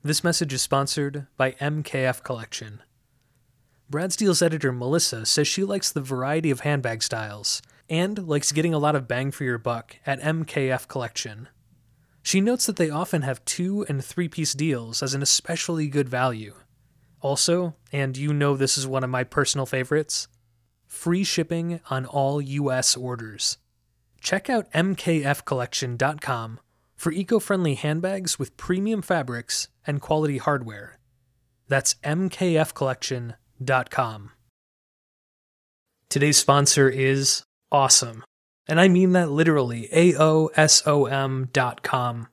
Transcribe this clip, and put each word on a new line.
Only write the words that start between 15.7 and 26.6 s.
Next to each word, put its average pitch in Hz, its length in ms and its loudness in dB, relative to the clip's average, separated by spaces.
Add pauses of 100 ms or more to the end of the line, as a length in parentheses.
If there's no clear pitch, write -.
good 139 180 0
value. 120 460 -2 (680)
Also, 170 560 0 (160)
and 135 240 -2
you 147 160 -2
know 143 240 2
this 135 220 2
is 135 100 -4
one 131 160 -2
of 127 60 -4
my 127 160 -2
personal 139 400 0
favorites, 143 640 -2 (560)
free 180 400 -2
shipping 170 640 -2
on 131 160 -2
all 139 340 0
U 139 320 -2
S 127 240 0
orders. 120 600 -8 (640)
Check - 280 -2
out 233 220 0
M 175 240 2
K 160 300 0
F 143 180 -2
collection 123 540 -4
dot 143 240 0
com 113 400 -6 (340)